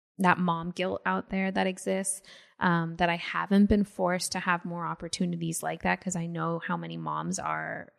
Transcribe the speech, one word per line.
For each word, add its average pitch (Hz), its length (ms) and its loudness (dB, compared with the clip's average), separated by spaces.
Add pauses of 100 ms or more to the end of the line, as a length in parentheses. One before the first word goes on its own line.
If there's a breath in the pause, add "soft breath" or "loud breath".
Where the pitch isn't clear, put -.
(180)
that 180 200 4
mom 170 340 -2
guilt 190 340 -2
out 185 240 -2
there 190 220 0
that 190 160 2
exists, 190 540 -4 (380 soft breath)
um, 165 360 2
that 175 120 2
I 170 60 0
haven't 175 520 4
been 208 180 4
forced 180 480 0
to 185 80 -4
have 175 240 0
more 170 200 -6
opportunities 165 800 -2
like 160 200 -4
that, 180 180 2
'cause 185 160 -4
I 165 100 -2
know 165 320 -2
how 175 180 -4
many 170 200 -8
moms 160 420 -4
are 156 600 -6